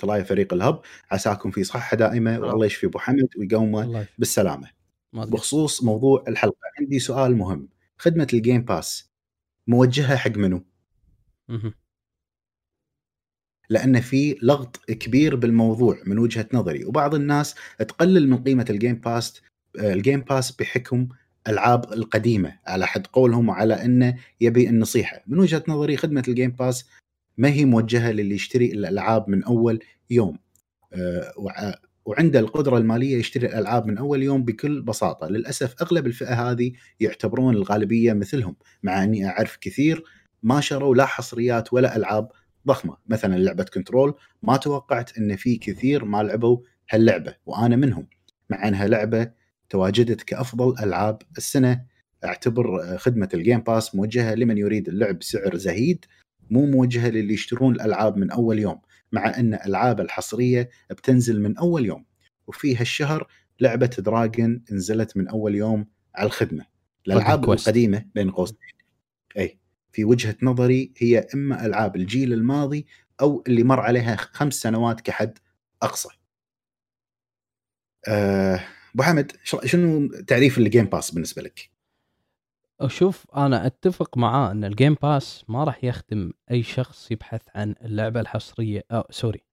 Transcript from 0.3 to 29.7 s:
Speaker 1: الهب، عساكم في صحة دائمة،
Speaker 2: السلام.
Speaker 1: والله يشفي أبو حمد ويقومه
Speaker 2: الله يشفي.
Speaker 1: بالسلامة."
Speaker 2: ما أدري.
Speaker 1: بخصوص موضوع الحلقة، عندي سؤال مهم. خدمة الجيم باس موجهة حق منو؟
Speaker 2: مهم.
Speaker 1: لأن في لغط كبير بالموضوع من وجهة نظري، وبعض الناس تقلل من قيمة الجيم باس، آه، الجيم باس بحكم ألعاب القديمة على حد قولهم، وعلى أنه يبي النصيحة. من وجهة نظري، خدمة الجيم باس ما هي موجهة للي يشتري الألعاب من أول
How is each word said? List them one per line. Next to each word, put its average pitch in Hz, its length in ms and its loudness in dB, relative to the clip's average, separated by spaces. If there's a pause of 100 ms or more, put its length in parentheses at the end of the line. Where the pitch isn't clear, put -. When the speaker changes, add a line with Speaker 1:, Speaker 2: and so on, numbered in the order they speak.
Speaker 1:
الهب، 117 280 0 (300)
عساكم 101 400 -2
في 98 120 -2
صحة 120 340 -4
دائمة، 113 340 2
Speaker 2:
السلام. 113 180 -4
Speaker 1:
والله 113 160 2
يشفي - 200 -2
أبو 92 140 -4
حمد 131 380 2
ويقومه 107 460 0
Speaker 2:
الله 117 180 -6
يشفي. 104 160 -12
Speaker 1:
بالسلامة." 87 520 -2 (440)
Speaker 2:
ما 113 100 -8
أدري. 110 80 -8
Speaker 1:
بخصوص 143 520 -2
موضوع 120 440 2
الحلقة، 110 300 0 (220)
عندي 139 200 -2
سؤال 127 360 0
مهم. 87 340 -4 (280)
خدمة 160 360 2
الجيم 120 280 2
باس - 500 -6 (560)
موجهة 127 480 4
حق 123 160 -2
منو؟ 95 340 -2 (840)
Speaker 2:
مهم. 110 260 -8 (2000)
Speaker 1:
لأن 120 320 4
في 139 400 -2
لغط 131 360 0
كبير 131 580 0
بالموضوع 113 680 2
من 101 140 -2
وجهة 113 340 0
نظري، 87 320 -2
وبعض 147 300 0
الناس 147 400 0 (240)
تقلل 170 500 4
من 123 140 2
قيمة 127 260 2
الجيم 113 260 0
باس، 117 460 -6 (380)
آه، 101 140 0
الجيم 131 280 0
باس 131 300 -2
بحكم 127 560 -4 (400)
ألعاب 113 460 2
القديمة 110 760 0
على 92 200 -2
حد 98 200 -6
قولهم، 120 420 4
وعلى 104 360 0
أنه 123 320 4 (240)
يبي 117 280 4
النصيحة. 113 580 0
من 139 120 0
وجهة 160 280 4
نظري، 147 300 0
خدمة 147 300 -2
الجيم 123 240 0
باس 127 380 -4 (480)
ما 131 120 4
هي 147 160 4
موجهة 117 460 4
للي 104 240 -2
يشتري 123 300 0
الألعاب 104 640 0
من 98 140 0
أول 117 360 2 (300)